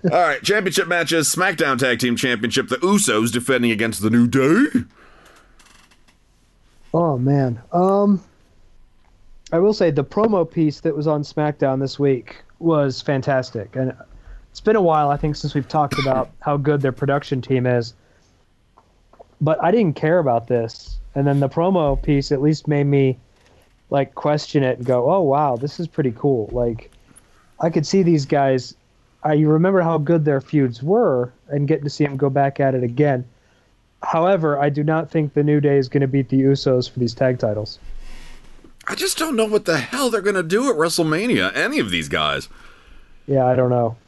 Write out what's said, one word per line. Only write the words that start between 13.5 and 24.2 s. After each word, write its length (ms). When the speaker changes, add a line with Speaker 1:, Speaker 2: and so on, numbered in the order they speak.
Speaker 2:
And 160
it's 100
been 160
a 60
while, 280
I 60
think, 200
since 180
we've 140
talked 300
about 380
<coughs> 40
how 160
good 240
their 120
production 500
team 240
is. 280
But 220
I 80
didn't 260
care 220
about 280
this. 520
And 120
then 140
the 80
promo 520
piece 320
at 100
least 260
made 160
me 340
like, 240
question 480